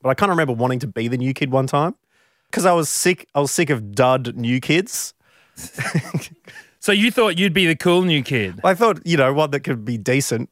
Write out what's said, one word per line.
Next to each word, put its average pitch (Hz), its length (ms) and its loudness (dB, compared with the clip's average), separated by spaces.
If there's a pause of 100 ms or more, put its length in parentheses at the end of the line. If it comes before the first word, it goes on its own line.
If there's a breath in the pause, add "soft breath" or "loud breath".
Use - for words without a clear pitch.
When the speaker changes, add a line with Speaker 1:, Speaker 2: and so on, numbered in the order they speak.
Speaker 1:
But 127 80 -2
I 131 60 4
kinda 202 160 0
remember 160 220 0
wanting 123 260 -2
to 120 80 -8
be 113 200 -4
the 127 100 -4
new 127 160 -2
kid 135 180 -4
one 131 160 2
time. 147 260 0 (580)
'Cause 196 140 0
I 185 80 6
was 165 160 0
sick, - 460 -2
I 143 40 0
was 143 120 0
sick - 200 0
of 107 220 -4
dud 127 420 2
new 123 240 -2
kids. - 540 -2 (420 soft breath)
<laughs> - 80 -18 (1160 loud breath)
Speaker 2:
So 208 120 2
you 208 180 2
thought 214 260 2
you'd 185 160 2
be 185 140 4
the 165 80 2
cool 180 280 2
new 156 200 2
kid? 101 400 -4
Speaker 1:
I 185 100 4
thought, 190 320 0
you 170 120 0
know, 135 160 4
one 151 180 0
that 143 80 -2
could 127 240 -6
be 117 140 -4
decent 123 540 -2